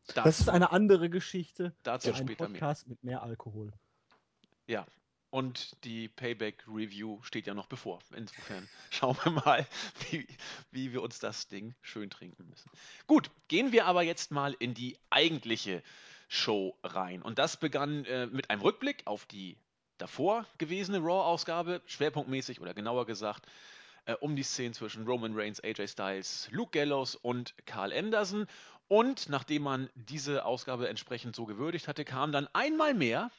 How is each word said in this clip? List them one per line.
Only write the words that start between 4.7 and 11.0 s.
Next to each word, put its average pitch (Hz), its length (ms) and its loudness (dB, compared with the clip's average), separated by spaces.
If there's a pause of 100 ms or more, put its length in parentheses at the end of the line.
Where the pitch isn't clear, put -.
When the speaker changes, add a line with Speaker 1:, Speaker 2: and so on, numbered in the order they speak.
Speaker 1:
Und 131 520 -4
die 113 240 -8
Payback-Review 107 1120 -6
steht 117 240 -8
ja 101 80 -6
noch 101 140 -8
bevor. 98 320 -8 (160)
Insofern 101 520 -12 (120)
<laughs> - 100 -20
schauen 131 340 2
wir 170 80 6
mal, 147 360 4 (420)
wie, 160 180 -4 (440)
wie 131 200 -6
wir 127 120 -2